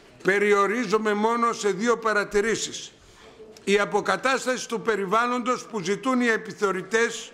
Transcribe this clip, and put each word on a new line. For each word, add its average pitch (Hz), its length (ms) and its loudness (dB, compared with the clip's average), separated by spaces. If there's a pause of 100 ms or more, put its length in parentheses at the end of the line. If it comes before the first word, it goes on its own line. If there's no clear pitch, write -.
(240)
Περιορίζομαι 208 880 2
μόνο 226 400 2
σε 208 180 -2
δύο 220 260 0
παρατηρήσεις. 208 960 -2 (720)
Η 202 160 4
αποκατάσταση 208 880 0
του 220 140 -4
περιβάλλοντος 233 840 0
που 220 140 -8
ζητούν 202 420 0
οι 247 60 2
επιθεωρητές 208 1080 -2